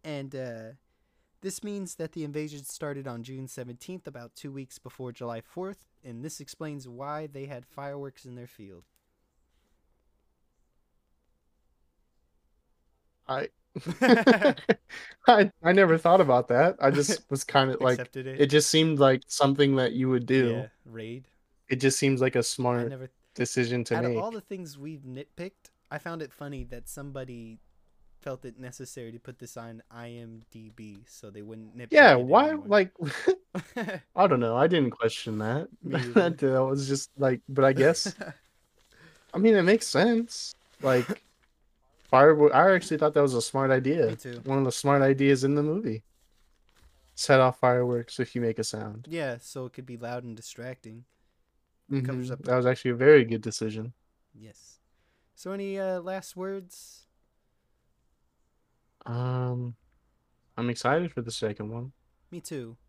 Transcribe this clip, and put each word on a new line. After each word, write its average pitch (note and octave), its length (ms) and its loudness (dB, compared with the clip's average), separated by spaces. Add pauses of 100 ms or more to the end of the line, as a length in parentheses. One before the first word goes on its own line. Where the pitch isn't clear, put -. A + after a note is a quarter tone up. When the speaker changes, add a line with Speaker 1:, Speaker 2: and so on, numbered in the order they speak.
Speaker 1:
And, C#3+ 320 -12
uh, A#2+ 260 -12 (800)
this F#3+ 220 -10
means G3+ 320 -10
that D#3+ 160 -10
the D#3+ 120 -10
invasion D3 400 -10
started C#3 440 -12
on A#2 160 -12
June C3 240 -14
seventeenth, B2+ 600 -16
about A#2+ 280 -20
two C#3+ 160 -16
weeks C3+ 260 -16
before B2+ 340 -14
July A#2 300 -12
fourth, F#3 460 -14 (160)
and A#2+ 200 -16
this D#3 160 -14
explains D3 480 -16
why C#3+ 380 -12
they C#3 220 -14
had B2+ 180 -16
fireworks C#3 600 -16
in B2 100 -18
their B2 120 -18
field. F#2+ 360 -20 (4000)
Speaker 2:
I, C3+ 220 -6 (260)
Speaker 1:
<laughs> - 140 -10 (120)
Speaker 2:
<laughs> A#3 540 6 (720)
I, G#3 240 8 (120)
I E3+ 80 4
never F#3 260 6
thought E3+ 240 6
about B2 280 4
that. C#3+ 300 4
I C#3 120 4
just D3 340 -2
Speaker 1:
<laughs> - 60 -20
Speaker 2:
was C3+ 120 -6
kinda, C3+ 360 2
like, B2+ 200 4
Speaker 1:
Accepted C3 280 -12
it. C3+ 140 -2
Speaker 2:
it C#3 60 6
just D3 220 4
seemed D#3+ 300 2
like C3+ 280 4
something C#3 500 2
that B2 160 0
you C3 160 -2
would B2 160 -2
do. C3 240 2 (140)
Speaker 1:
Yeah, A2 40 -12 (180)
raid. A2+ 420 -16 (420)
Speaker 2:
It C3 80 -2
just C3+ 200 2
seems C3+ 240 0
like B2+ 140 0
a B2 40 2
Speaker 1:
I - 20 0
Speaker 2:
smart A#2+ 480 -4
Speaker 1:
never C3 200 -14 (240)
Speaker 2:
decision B2 520 -2
to A#2 100 -2
Speaker 1:
out A#2 80 -2
Speaker 2:
make. A#2+ 140 -2
Speaker 1:
of A2 60 -4
all A3+ 80 -6
the G#3+ 100 -12
things E3+ 360 -16
we've C#3+ 300 -16
nitpicked, D3 640 -18 (180)
I D3+ 100 -12
found E3 220 -12
it C#3+ 120 -14
funny C#3+ 320 -14
that A#2+ 240 -16
somebody C3 680 -16 (600)
felt C3 260 -12
it A#2+ 140 -18
necessary B2+ 540 -16
to A#2 60 -18
put B2 200 -20
this - 180 -20
on A#2 320 -16
I A#2 200 -18
M A#2 320 -18 (100)
D A2 240 -20
B G#2+ 320 -20
so - 220 -20
they G#2 120 -18
wouldn't A2 360 -18
nitpick B2 140 -14
Speaker 2:
Yeah, C#4+ 200 10
Speaker 1:
it B2+ 100 6
Speaker 2:
why, G#3 280 4
Speaker 1:
anymore. D4+ 180 -6
Speaker 2:
like, G3+ 240 2 (840)
<laughs> A3 300 -8
Speaker 1:
<laughs> - 100 -20
Speaker 2:
I F#3+ 120 4
don't B2+ 140 2
know. A2+ 160 0
I D3 100 4
didn't D3+ 240 2
question A2+ 480 -4
that. A#2+ 360 -4
<laughs> - 80 -20
Speaker 1:
Me E3 140 -6
either. C3 320 2
Speaker 2:
That C3 360 0
was C3+ 240 -4
just, C#3 280 -4
like, C3 300 0
but C3+ 160 0
I C3+ 80 6
guess, D#3 420 2 (600)
Speaker 1:
<laughs> - 600 -20
Speaker 2:
I - 40 -4
mean, G#3+ 180 6
it F#3 80 4
makes G#3 240 4
sense. A3+ 640 0 (280)
Like, C3 240 2 (580)
Speaker 1:
<laughs> - 480 -14
Speaker 2:
firewo-, D3 420 8
I F3+ 220 6
actually E3+ 220 -2
thought D3+ 160 0
that D3 80 4
was C3+ 120 2
a A#2+ 80 0
smart C3+ 300 -2
idea. C3 360 2
Speaker 1:
Me A2 100 -4
too. A#2+ 260 -14
Speaker 2:
One C3+ 160 -2
of C3+ 60 2
the B2 80 -2
smart C#3 280 2
ideas C3+ 440 4
in C#3+ 100 0
the D3 80 0
movie. D3+ 400 -4 (1120)
Set C3+ 240 4
off B2+ 200 4
fireworks B2 600 0
if A#2+ 160 -6
you A#2+ 60 -4
make A2+ 180 -4
a A2 60 -4
sound. G#2+ 440 -12
Speaker 1:
Yeah, C#3+ 300 -8
so B2+ 260 -14
it B2 80 -16
could C3 120 -16
be B2+ 100 -16
loud B2 300 -12
and A2+ 100 -12
distracting. A#2+ 720 -18 (840)
Speaker 2:
Mm-hmm. C3+ 140 -2
Speaker 1:
Covers B2+ 260 -6
up A#2+ 120 -12
Speaker 2:
That B2 120 0
was B2 100 2
actually B2 260 0
a A#2+ 40 -2
very C3+ 300 8
good A2+ 160 -4
decision. A2 500 -8 (420)
Speaker 1:
Yes. - 460 -20 (560)
So - 160 -12
any, G3 260 -8
uh, F#3 220 -4
last F#3 380 -10
words? F#3 600 -12 (2000)
Speaker 2:
Um, B2 720 -6 (840)
I'm A#2+ 120 -4
excited D3+ 420 -2
for B2 100 -8
the A2+ 100 -10
second G#2+ 380 -8
one. A#2+ 220 -12 (400)
Speaker 1:
Me F3 80 -14
too. A#2+ 380 -14 (120)